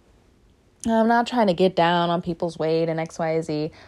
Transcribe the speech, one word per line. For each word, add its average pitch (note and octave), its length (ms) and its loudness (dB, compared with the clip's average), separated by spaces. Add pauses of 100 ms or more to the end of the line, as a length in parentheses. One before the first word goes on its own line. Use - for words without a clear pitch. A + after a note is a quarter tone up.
(840)
Now, A3+ 140 2
I'm A3 80 4
not A#3 200 2
trying A#3+ 200 2
to F3+ 60 4
get F#3 240 2
down F3 320 2
on E3+ 120 0
people's E3+ 380 -6
weight D#3+ 300 0
and D#3+ 100 -4
X, E3 180 -8
Y, D#3+ 240 -2
Z. D#3 300 -4 (160)